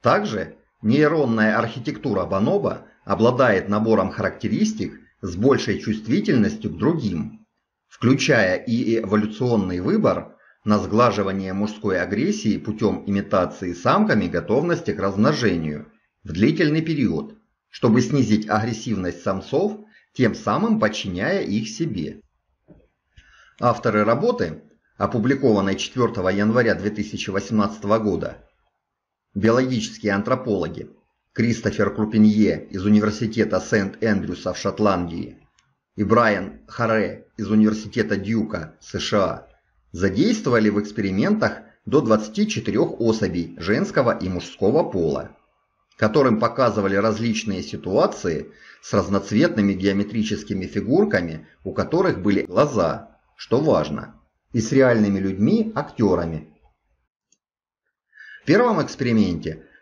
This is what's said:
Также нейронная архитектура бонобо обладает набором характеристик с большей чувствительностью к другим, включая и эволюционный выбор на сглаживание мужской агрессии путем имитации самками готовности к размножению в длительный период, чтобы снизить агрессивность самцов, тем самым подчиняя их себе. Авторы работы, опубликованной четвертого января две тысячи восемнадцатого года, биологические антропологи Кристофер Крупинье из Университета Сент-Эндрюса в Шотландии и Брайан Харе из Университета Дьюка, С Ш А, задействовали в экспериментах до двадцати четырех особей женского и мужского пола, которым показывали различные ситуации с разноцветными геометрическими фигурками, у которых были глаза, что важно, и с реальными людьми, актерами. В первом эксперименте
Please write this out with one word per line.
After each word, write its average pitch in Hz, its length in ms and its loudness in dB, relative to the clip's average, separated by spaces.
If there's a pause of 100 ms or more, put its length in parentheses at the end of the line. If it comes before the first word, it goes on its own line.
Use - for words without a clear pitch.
Также 123 540 0 (260)
нейронная 117 760 2
архитектура 113 680 -4
бонобо 113 600 -2 (160)
обладает 110 640 2
набором 104 420 2
характеристик 110 920 -2 (220)
с 90 140 -10
большей 117 440 2
чувствительностью 110 920 -2
к 78 60 -12
другим, 104 680 -4 (420)
включая 117 720 2
и 113 420 0
эволюционный 104 800 0
выбор 139 540 0 (300)
на 107 140 2
сглаживание 98 720 0
мужской 98 480 -2
агрессии 110 560 0
путем - 500 -2
имитации 92 640 -2
самками 139 540 2
готовности 113 640 -2
к 95 80 -6
размножению 95 920 0 (320)
в - 100 -12
длительный 151 480 2
период, 123 540 -4 (340)
чтобы 120 320 2
снизить 123 480 0
агрессивность 107 720 -4
самцов, 135 580 -2 (340)
тем 117 220 0
самым 196 440 0
подчиняя 120 640 -2
их 104 280 -4
себе. - 520 -6 (1400)
Авторы 110 440 2
работы, 117 600 0 (340)
опубликованной 107 800 2
четвертого 110 540 -2
января 107 460 2
две 92 140 -4
тысячи 107 400 -6
восемнадцатого 101 720 0
года, - 440 -4 (920)
биологические 113 800 0
антропологи 104 760 -2 (440)
Кристофер 110 600 -2
Крупинье 107 720 4
из 92 180 -8
Университета 104 760 2
Сент-Эндрюса 95 920 -2
в - 40 -12
Шотландии 92 800 -2 (580)
и 104 80 -4
Брайан 104 640 2
Харе 110 600 -2 (100)
из 101 140 -6
Университета 107 640 2
Дьюка, 95 640 -4
С - 180 -10
Ш - 200 -2
А, 90 280 -2 (440)
задействовали 110 800 2
в 101 120 2
экспериментах 110 800 -2 (260)
до 131 160 2
двадцати 113 460 0
четырех 107 520 -2
особей 104 600 -2
женского 117 580 0
и 90 100 -6
мужского 101 640 0
пола, 76 480 -4 (580)
которым 113 440 2
показывали 110 560 0
различные 107 680 -2
ситуации 95 880 -2 (300)
с - 120 -8
разноцветными 101 800 2
геометрическими 101 920 -2
фигурками, 98 840 0 (160)
у 95 100 -8
которых 160 480 0
были 101 240 2
глаза, 95 720 -2 (180)
что - 240 -2
важно, 80 600 -2 (340)
и 113 80 0
с 107 100 -8
реальными 117 480 4
людьми, 104 560 0
актерами. 87 760 -2 (1900)
В - 20 -20
первом 208 360 4
эксперименте 90 840 -2 (160)